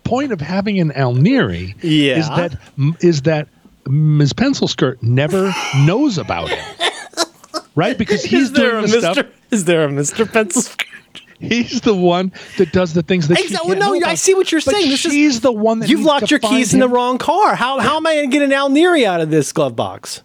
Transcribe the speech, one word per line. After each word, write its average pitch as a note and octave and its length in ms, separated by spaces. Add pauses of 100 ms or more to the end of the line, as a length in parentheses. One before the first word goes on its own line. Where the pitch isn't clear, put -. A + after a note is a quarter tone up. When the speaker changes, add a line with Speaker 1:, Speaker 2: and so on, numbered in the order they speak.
Speaker 1:
point C4 280
of F3 100
having F#3+ 380
an D#3 140
Al C3 200
Neri B2 680
Speaker 2:
Yeah. D3 360
Speaker 1:
is D#3+ 120
that, D#3+ 280 (440)
is E3 220
that D3+ 240 (400)
Ms. D3 460
Pencil C4 340
Skirt - 340
never E3 520 (120)
<laughs> - 200
knows G#3+ 320
about F#2 340
it. - 80 (1160)
Right? G#3 220
Because G#3 260
he's C4+ 220
Speaker 2:
Is B3+ 60
there C4+ 200
Speaker 1:
doing A3 140
Speaker 2:
a - 20
Speaker 1:
the A3 120
stuff. F#3+ 180
Speaker 2:
Mister, - 140 (200)
is G3+ 140
there D#3+ 200
a C#3+ 60
Mister D3 340
Pencil A3 360
Skirt? - 240 (540)
Speaker 1:
He's A#3+ 400
the A3 160
one F3+ 380 (240)
that F3+ 160
does F#3 200
the F3 80
things E3+ 280
that F3 80
she F#4 100
Speaker 2:
Exa- D#4+ 140
Speaker 1:
can't F#4 180
Speaker 2:
no, G4+ 80
Speaker 1:
know G4+ 60
Speaker 2:
I F#4 60
Speaker 1:
about. E4+ 200
Speaker 2:
see F#4+ 140
what F#4+ 180
you're D#4+ 80
Speaker 1:
But C4+ 140
Speaker 2:
saying. G4 160
This C4+ 100
Speaker 1:
she's D4 400
the B3 140
one A3+ 260
that A3 80
Speaker 2:
You've C#4+ 140
Speaker 1:
needs D#4 60
Speaker 2:
locked C#4+ 200
Speaker 1:
to - 40
Speaker 2:
your C#4+ 80
keys B3+ 320
Speaker 1:
find - 20
Speaker 2:
in C4+ 80
the B3+ 60
Speaker 1:
him. B3 40
Speaker 2:
wrong B3 260
car. E4 380
How, B3+ 240
how B3 160
am D#4+ 100
I D#4+ 100
gonna D4 120
get C#4+ 140
an C#4 100
Al C#4 160
Neri D4+ 380
out F3 160
of D#3+ 100
this D3+ 220
glove C#3 200
box? G#2+ 520